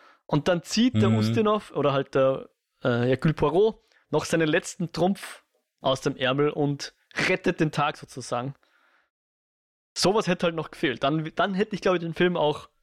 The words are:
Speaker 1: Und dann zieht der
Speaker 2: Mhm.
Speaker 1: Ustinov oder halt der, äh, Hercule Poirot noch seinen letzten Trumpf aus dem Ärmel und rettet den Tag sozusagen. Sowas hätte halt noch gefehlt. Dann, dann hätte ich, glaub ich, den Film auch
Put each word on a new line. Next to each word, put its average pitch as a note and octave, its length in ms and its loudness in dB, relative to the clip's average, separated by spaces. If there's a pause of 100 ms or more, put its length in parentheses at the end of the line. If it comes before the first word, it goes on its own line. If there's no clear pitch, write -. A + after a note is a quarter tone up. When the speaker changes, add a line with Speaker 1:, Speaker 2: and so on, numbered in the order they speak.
(260)
Speaker 1:
Und D3 220 0
dann F3 160 0
zieht A3+ 380 2
der G#3 80 4
Speaker 2:
Mhm. A3 80 4
Speaker 1:
Ustinov A3 540 0
oder C#3+ 220 0
halt C#3 220 -2
der, C3+ 340 2 (340)
äh, B2+ 60 0
Hercule B2 440 2
Poirot F3+ 480 2 (280)
noch D3 160 -2
seinen E3 220 0
letzten E3 440 -2
Trumpf - 520 -4 (380)
aus C3 200 -2
dem C3+ 140 -2
Ärmel C3+ 340 0
und C#3+ 440 -2 (340)
rettet F#3 320 -2
den D#3 120 2
Tag D3+ 260 -2
sozusagen. B2+ 580 -8 (1400)
Sowas G#3 300 2
hätte F3+ 200 0
halt E3 80 0
noch D#3+ 160 -8
gefehlt. - 320 -2
Dann, D#3 320 0
dann F#3+ 180 0
hätte G3+ 220 -2
ich, - 60 -10
glaub F#3 140 2
ich, E3+ 60 -2
den E3 120 -8
Film F3 240 0
auch D3 320 -2 (140)